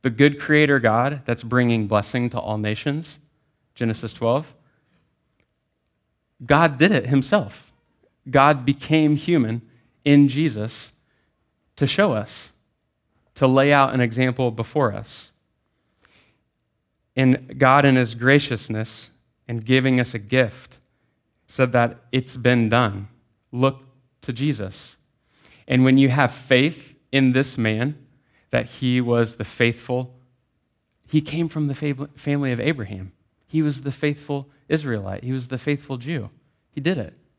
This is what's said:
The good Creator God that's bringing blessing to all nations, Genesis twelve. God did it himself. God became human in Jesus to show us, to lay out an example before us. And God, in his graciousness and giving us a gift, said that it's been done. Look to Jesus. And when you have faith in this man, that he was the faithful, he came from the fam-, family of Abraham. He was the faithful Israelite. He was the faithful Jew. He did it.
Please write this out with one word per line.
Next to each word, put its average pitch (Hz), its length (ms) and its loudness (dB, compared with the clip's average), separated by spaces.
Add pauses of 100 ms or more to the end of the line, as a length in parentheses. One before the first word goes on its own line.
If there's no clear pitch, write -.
The 131 80 -2
good 143 300 2
Creator 151 400 2
God 120 460 0
that's 120 180 -6
bringing 117 440 0
blessing 110 420 -2
to 113 100 -6
all 107 180 -6
nations, 123 640 -6 (560)
Genesis 113 380 -4
twelve. 123 420 -2 (1900)
God 147 320 2
did 170 140 4
it 139 160 0
himself. 135 680 -2 (560)
God 139 360 4
became 151 520 2
human 120 440 -2 (440)
in 143 240 6
Jesus 123 640 -4 (840)
to 143 100 0
show 190 280 0
us, - 380 -8 (840)
to 135 100 0
lay 135 280 4
out 139 200 4
an 127 80 0
example 123 500 0
before 117 420 -2
us. - 380 -14 (1800)
And 131 420 0
God, 135 260 4
in 135 140 4
his 117 180 0
graciousness 120 960 0 (360)
and 113 180 -8
giving 131 340 4
us 120 140 -2
a 113 60 -8
gift, 110 580 -4 (680)
said 123 280 -2
that 120 240 2 (160)
it's 131 240 -4
been 120 320 2
done. 104 400 0 (420)
Look 131 320 -2 (380)
to 135 100 -10
Jesus. 113 640 -8 (720)
And 131 180 4
when 131 120 6
you 135 120 6
have 131 220 2
faith - 640 0 (160)
in 135 220 4
this 135 240 0
man, 117 400 -2 (520)
that 120 160 0
he 123 340 -2
was 117 360 0
the 113 100 -10
faithful, 123 680 -4 (920)
he 151 140 0
came 156 260 -6
from 151 200 -4
the 139 60 -4
fam-, 143 420 -6
family 143 360 -4
of 117 80 -4
Abraham. 101 540 -6 (340)
He 156 140 -2
was 147 200 -2
the 139 100 -8
faithful 147 580 -6 (180)
Israelite. 113 560 -4
He 127 80 -8
was 127 180 -8
the 131 80 -8
faithful 143 400 -6
Jew. 123 320 -10 (420)
He 143 100 -12
did 160 160 -2
it. 107 160 -10 (260)